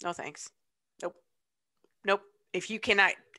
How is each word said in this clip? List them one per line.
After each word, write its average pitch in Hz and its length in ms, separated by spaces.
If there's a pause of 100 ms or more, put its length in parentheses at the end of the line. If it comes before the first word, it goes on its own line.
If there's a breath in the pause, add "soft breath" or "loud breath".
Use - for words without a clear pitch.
No, 175 120
thanks. - 360 (540)
Nope. 175 120 (920)
Nope. 196 160 (320)
If 180 160
you 220 100
cannot, 202 320 (280)